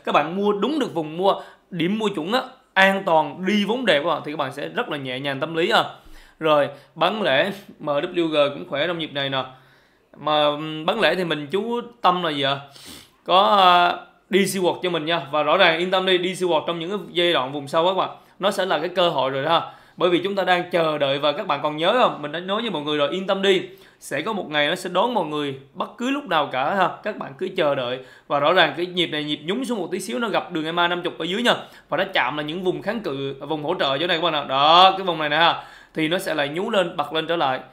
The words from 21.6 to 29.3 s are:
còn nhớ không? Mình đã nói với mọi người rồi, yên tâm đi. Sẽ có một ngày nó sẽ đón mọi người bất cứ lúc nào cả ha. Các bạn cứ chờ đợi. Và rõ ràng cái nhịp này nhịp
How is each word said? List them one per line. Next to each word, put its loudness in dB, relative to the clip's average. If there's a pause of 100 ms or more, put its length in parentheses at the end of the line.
còn -4
nhớ 2
không? 2
Mình -8
đã -8
nói -4
với -4
mọi -4
người -2
rồi, 2
yên -4
tâm 0
đi. 4 (380)
Sẽ -6
có -4
một -6
ngày 0
nó 0
sẽ -8
đón 2
mọi 0
người -4 (180)
bất -10
cứ -4
lúc -2
nào 2
cả 0
ha. 2 (140)
Các -6
bạn -10
cứ -6
chờ 2
đợi. -4 (280)
Và 0
rõ 4
ràng 4
cái -4
nhịp -2
này -6
nhịp -6